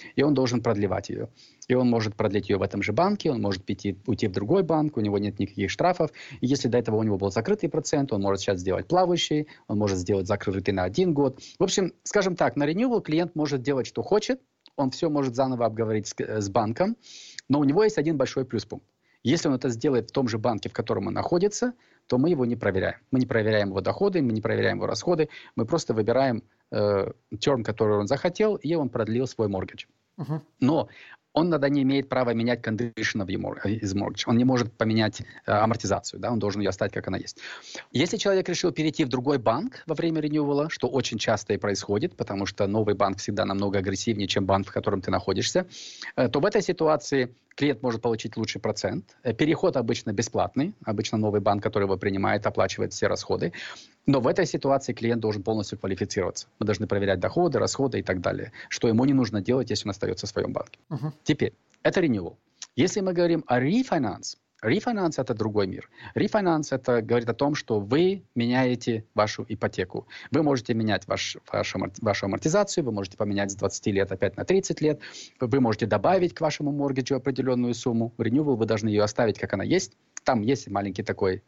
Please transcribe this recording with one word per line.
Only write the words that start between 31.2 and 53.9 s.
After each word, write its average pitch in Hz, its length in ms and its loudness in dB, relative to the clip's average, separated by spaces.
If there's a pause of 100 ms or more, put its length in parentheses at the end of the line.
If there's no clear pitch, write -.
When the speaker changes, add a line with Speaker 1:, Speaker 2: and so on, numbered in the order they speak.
Speaker 1:
он 165 160 2
тогда 143 200 2
не 143 120 2
имеет 135 260 2
права 127 280 2
менять 117 260 0
condition 113 600 -2
of - 20 -2
your 92 160 -4
mor-, 82 220 -6
э, 98 80 0
из 104 240 -2
mortgage. - 320 -2
Он 117 100 4
не 123 80 6
может 123 260 2
поменять, 110 500 0
э, - 300 -8
амортизацию, 107 680 0
да, 110 120 -4
он 120 60 0
должен 101 240 -2
её 98 80 0
оставить, 98 240 -2
как - 140 -6
она 98 100 -2
есть. - 220 -12 (520)
Если 175 260 0
человек 190 300 2
решил 175 240 0
перейти 156 340 0
в 127 40 -2
другой 131 300 0
банк 117 480 0
во 160 80 -2
время 160 260 0
ренювала, 147 480 0
что - 180 -2
очень 123 300 -2
часто - 360 0
и 101 40 2
происходит, 104 580 -2
потому 98 300 -4
что 98 220 -2
новый 104 260 0
банк 98 240 0
всегда 104 280 -2
намного 98 340 0
агрессивнее, 101 480 -2
чем 98 180 -2
банк, 98 220 2
в - 40 -14
котором 101 300 -2
ты 95 80 -6
находишься, 98 560 0 (500)
э, 127 140 2
то 143 100 0
в 143 60 4
этой 208 160 4
ситуации 151 760 0 (220)
клиент 143 240 2
может 117 200 -2
получить 113 340 -2
лучший 110 240 -4
процент. 107 640 -4
Э, 120 100 0
переход 156 440 2
обычно 120 340 -2
бесплатный. 117 600 -2 (100)
Обычно 110 340 -2
новый 107 220 2
банк, 101 240 2
который 104 220 0
его 95 120 0
принимает, 101 480 -2
оплачивает 101 460 -2
все - 160 0
расходы. 98 460 -2 (520)